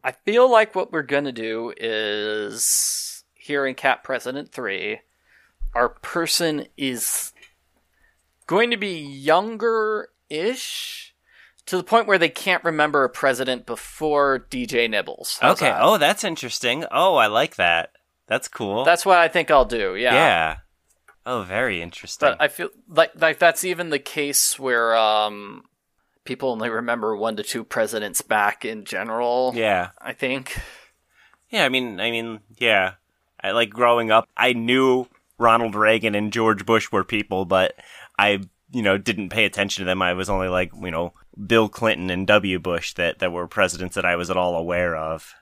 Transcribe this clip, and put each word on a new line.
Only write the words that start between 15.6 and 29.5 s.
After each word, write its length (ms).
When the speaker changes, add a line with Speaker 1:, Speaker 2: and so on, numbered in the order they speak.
Speaker 2:
Okay. 100
Speaker 1:
that? 120
Speaker 2:
Oh, 160
that's 240
interesting. 680
Oh, 240
I 100
like 300
that. 340
That's 180
cool. 380
Speaker 1:
That's 200
what 140
I 80
think 240
I'll 140
do, 320
yeah. 180
Speaker 2:
Yeah. 420
Oh, 180
very 400
interesting. 460
Speaker 1:
But 120
I 60
feel 220
like, 320
like, 200
that's 240
even 260
the 80
case 600
where, 360
um, 680
people 260
only 200
remember 460
one 200
to 60
two 220
presidents 580
back 420
in 200
general, 720